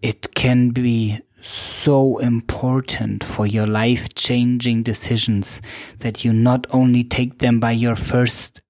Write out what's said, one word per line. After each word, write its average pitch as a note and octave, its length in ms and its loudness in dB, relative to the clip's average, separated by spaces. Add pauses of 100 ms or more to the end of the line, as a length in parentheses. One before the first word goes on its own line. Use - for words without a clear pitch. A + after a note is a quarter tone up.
it - 320 -6
can B2 380 2
be A#2 480 0 (220)
so - 760 2
important A#2+ 1080 -2
for - 220 -4
your G#2+ 220 0
life-changing A#2+ 1120 0
decisions A2 800 -2 (380)
that A2+ 260 -8
you A2+ 80 4
not B2 380 4
only B2 320 4
take B2 340 -4
them A#2+ 220 2
by A2+ 140 0
your A#2 220 0
first - 720 -2